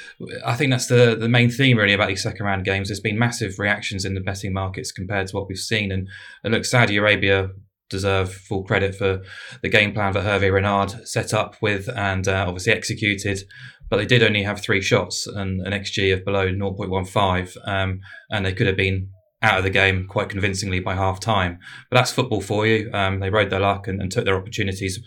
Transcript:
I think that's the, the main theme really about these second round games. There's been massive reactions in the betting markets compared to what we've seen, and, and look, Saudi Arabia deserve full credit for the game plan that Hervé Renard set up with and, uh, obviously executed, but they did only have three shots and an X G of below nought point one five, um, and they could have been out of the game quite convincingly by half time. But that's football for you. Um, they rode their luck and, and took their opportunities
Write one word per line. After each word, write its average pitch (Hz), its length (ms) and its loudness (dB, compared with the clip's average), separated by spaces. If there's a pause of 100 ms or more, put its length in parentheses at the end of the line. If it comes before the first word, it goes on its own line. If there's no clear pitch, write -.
(460)
I 131 80 0
think 135 160 2
that's 123 160 0
the, 120 320 6
the 113 100 -2
main 120 220 6
theme 127 280 4
really 101 140 4
about 101 140 4
these 98 160 -2
second 104 240 -4
round 95 180 -2
games. 98 220 0
There's 104 140 -6
been 107 180 -2
massive 113 400 -2
reactions 101 460 -2
in 95 100 -4
the 95 60 -4
betting 95 320 -6
markets 95 400 -6
compared 95 340 -4
to 98 100 -8
what 95 120 -6
we've 92 100 -8
seen, 104 320 -2
and, 95 160 -2 (380)
and 110 100 0
look, 92 100 0
Saudi 110 340 4
Arabia 98 500 4 (420)
deserve 95 420 0
full 95 300 -6
credit 95 320 0
for 95 260 0 (420)
the 95 60 -2
game 104 240 2
plan 101 200 0
that 95 120 0
Hervé 98 280 2
Renard 98 560 0
set - 260 -2
up 107 260 -2
with 98 280 -2
and, 95 400 -2
uh, 95 180 2
obviously 90 280 0
executed, 101 640 -2 (500)
but 107 60 2
they 104 100 0
did 117 160 6
only 104 220 4
have 101 160 -4
three 98 220 0
shots 95 440 0
and 95 400 -4
an 101 60 -4
X 98 180 -4
G 98 220 2
of 95 120 -2
below 98 240 0
nought 95 280 -4
point 98 140 -6
one 92 160 -2
five, 92 580 0
um, 95 340 -2 (320)
and 104 160 -2
they 95 60 -2
could 101 160 0
have 92 80 2
been 95 340 0 (320)
out 104 160 6
of 95 60 0
the 98 60 0
game 95 360 2
quite 101 220 -2
convincingly 95 520 -2
by 95 140 -4
half 95 240 0
time. 92 400 0 (320)
But 120 60 4
that's 123 160 2
football 110 280 0
for 107 260 0
you. 107 260 2
Um, 98 280 0
they 98 100 -2
rode 104 200 2
their 98 100 0
luck 98 280 0
and, 95 120 -4
and 95 100 -4
took 120 140 -2
their 95 120 2
opportunities 95 720 -4